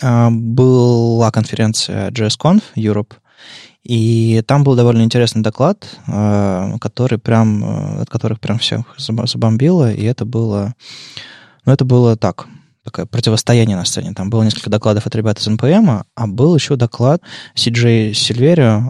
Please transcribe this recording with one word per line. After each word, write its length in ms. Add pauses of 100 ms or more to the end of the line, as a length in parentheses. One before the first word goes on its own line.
а, 280
была 1000
конференция 800
J 160
S 120
Conf 240 (140)
Europe, 380 (720)
и 640
там 180
был 120
довольно 260
интересный 400
доклад, 440 (200)
э, 760
который 380
прям, 460
э, 380
от 80
которых 280
прям 200
всех 400
заба-, 280
забомбило, 640
и 140
это 220
было, 480 (880)
ну, 80
это 140
было 300
так, 320 (360)
такое 220
противостояние 720
на 80
сцене. 260
Там 160
было 140
несколько 260
докладов 380
от 80
ребят 260
из 80
Н 80
П 140
М, 320 (120)
а 120
был 280
еще 220
доклад 460 (320)
Си 160
Джей 440
Сильверио, 760